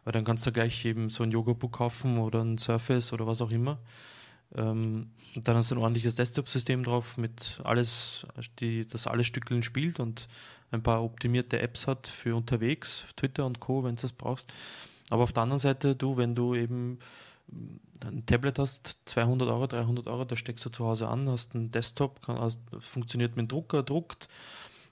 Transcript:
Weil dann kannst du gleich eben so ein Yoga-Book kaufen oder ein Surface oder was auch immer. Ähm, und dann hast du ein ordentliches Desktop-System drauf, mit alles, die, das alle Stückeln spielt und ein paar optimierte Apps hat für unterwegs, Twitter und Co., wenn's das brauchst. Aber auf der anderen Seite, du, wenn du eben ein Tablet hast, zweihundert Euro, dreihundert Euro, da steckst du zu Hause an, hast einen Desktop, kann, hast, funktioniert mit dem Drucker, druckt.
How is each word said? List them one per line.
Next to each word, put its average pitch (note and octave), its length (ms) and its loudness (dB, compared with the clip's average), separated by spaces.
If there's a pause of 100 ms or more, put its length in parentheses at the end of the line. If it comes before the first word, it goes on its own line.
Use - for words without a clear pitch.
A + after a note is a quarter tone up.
Weil A2+ 80 -2
dann A2+ 120 2
kannst A#2 220 2
du B2 60 2
gleich A#2 320 0
eben A2+ 260 0
so A2+ 120 -4
ein A2+ 80 2
Yoga-Book A#2 420 2
kaufen A#2+ 460 0
oder A2+ 240 2
ein A2+ 160 0
Surface A#2 540 2
oder A2+ 140 -2
was A2+ 140 0
auch A2+ 100 0
immer. B2 280 0 (760)
Ähm, A2+ 520 0 (280)
und A#2 140 -2
dann A#2 80 6
hast A#2 140 4
du C3 60 0
ein - 20 0
ordentliches A#2 380 2
Desktop-System B2+ 640 0
drauf, A#2+ 340 0
mit A#2 480 -4
alles, - 640 0 (320)
die, A2+ 280 -2
das A2+ 200 -4
alle A#2 180 2
Stückeln A#2+ 380 0
spielt D3 360 -2
und A#2 300 -4 (440)
ein A2+ 100 -2
paar A#2 200 4
optimierte A#2 580 0
Apps - 260 -2
hat C3 220 -2
für - 280 -2
unterwegs, A#2 680 0 (100)
Twitter C#3 300 -2
und B2 140 -4
Co., C3 240 0
wenn's A#2+ 180 -2
das B2 100 -4
brauchst. - 400 -6 (560)
Aber A#2 140 4
auf A#2 100 2
der A#2 120 4
anderen C3+ 160 2
Seite, C3+ 360 4
du, C3+ 200 0
wenn A#2+ 180 2
du B2 200 2
eben B2 440 -2 (1080)
ein A2+ 200 -6
Tablet B2+ 360 4
hast, - 440 -2
zweihundert B2 440 4
Euro, A#2+ 180 2
dreihundert A#2+ 400 0
Euro, A#2+ 180 -2
da A#2+ 120 -4
steckst - 280 -8
du A#2+ 60 -6
zu A#2 160 -4
Hause A2+ 220 2
an, C3 200 0
hast B2 260 -2
einen A2+ 180 -2
Desktop, C3 520 0
kann, A#2+ 140 -2
hast, A#2 220 0 (180)
funktioniert A#2+ 580 -2
mit A#2 100 0
dem - 20 -8
Drucker, D3 340 0
druckt. D3+ 460 -4 (640)